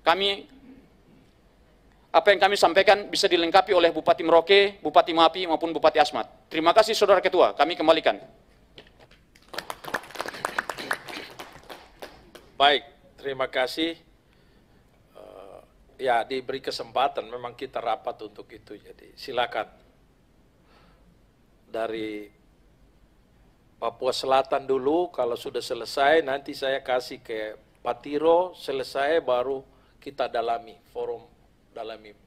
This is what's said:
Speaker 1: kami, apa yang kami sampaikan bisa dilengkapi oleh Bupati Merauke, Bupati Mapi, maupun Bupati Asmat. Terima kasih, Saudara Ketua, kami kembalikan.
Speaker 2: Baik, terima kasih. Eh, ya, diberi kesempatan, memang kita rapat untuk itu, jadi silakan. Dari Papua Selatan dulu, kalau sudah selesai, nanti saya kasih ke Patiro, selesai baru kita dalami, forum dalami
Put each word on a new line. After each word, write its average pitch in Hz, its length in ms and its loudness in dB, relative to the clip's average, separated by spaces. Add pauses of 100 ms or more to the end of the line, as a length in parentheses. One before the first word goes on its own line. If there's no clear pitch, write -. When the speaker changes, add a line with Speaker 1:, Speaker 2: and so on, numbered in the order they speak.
Speaker 1:
kami, 196 480 -2 (1600)
apa 196 240 4
yang 185 80 2
kami 196 160 2
sampaikan 196 560 4
bisa 175 160 0
dilengkapi 170 400 2
oleh 170 240 4
Bupati 165 320 0
Merauke, 196 560 4
Bupati 165 320 2
Mapi, 165 320 4
maupun 165 280 -2
Bupati 151 280 4
Asmat. 123 240 0 (240)
Terima 165 240 2
kasih, 220 240 4
Saudara 190 240 4
Ketua, 165 320 4
kami 156 240 0
kembalikan. 156 400 2 (4000)
Speaker 2:
Baik, 139 280 2 (320)
terima 131 280 -6
kasih. 139 480 -4 (1200)
Eh, 98 460 -20 (420)
ya, 120 240 0
diberi 131 400 -8
kesempatan, 123 640 -4
memang 120 240 -14
kita 127 240 -12
rapat 113 480 -8
untuk 104 240 -20
itu, 107 240 -20
jadi - 400 -20
silakan. 120 560 -6 (2000)
Dari 110 720 -10 (1400)
Papua 123 320 -4
Selatan 135 480 0
dulu, 139 480 -2
kalau 117 240 -4
sudah 123 240 -10
selesai, 139 640 0
nanti 135 320 -8
saya 135 240 -4
kasih 127 400 -6
ke 110 400 -10 (240)
Patiro, 160 720 0
selesai 139 640 -4
baru 127 400 -2 (400)
kita 135 320 -8
dalami, 117 480 -6 (160)
forum 120 240 -8 (560)
dalami 107 400 -16 (120)